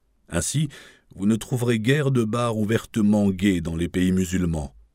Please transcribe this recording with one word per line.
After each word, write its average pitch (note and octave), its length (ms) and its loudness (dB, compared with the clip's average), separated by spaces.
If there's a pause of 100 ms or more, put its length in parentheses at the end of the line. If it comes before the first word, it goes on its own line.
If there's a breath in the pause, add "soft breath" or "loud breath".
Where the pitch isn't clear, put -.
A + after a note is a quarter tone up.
(300)
Ainsi, - 400 -2 (460 loud breath)
vous F#2+ 120 -2
ne A2+ 80 4
trouverez A#2+ 440 -2
guère C#3 320 2
de B2 120 2
bars A#2 340 -2
ouvertement G#2 720 2
gays F#2 320 2
dans E2 140 -6
les E2+ 120 -2
pays F#2 240 0
musulmans, F2 640 -2 (200)